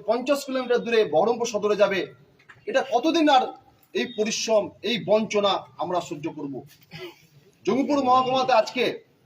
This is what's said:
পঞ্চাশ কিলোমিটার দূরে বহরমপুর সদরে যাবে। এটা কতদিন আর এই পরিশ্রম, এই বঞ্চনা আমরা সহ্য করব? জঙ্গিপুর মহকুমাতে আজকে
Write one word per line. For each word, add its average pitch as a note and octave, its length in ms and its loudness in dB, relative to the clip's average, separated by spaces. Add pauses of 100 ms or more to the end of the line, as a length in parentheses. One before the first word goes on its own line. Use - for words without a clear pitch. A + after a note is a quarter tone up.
পঞ্চাশ B3+ 400 0
কিলোমিটার B3 340 -2
দূরে A3 260 2
বহরমপুর A3 420 0
সদরে G#3 280 -2
যাবে। F#3+ 380 0 (520)
এটা A#3+ 260 0
কতদিন D4+ 380 2
আর C4 180 4 (460)
এই A3+ 240 -4
পরিশ্রম, G#3+ 520 0 (120)
এই G#3 240 -4
বঞ্চনা G3+ 600 0 (120)
আমরা F3 240 -4
সহ্য D#3 280 -10
করব? C#3+ 340 -10 (1000)
জঙ্গিপুর C4+ 380 0
মহকুমাতে B3+ 500 2
আজকে A3 600 0 (120)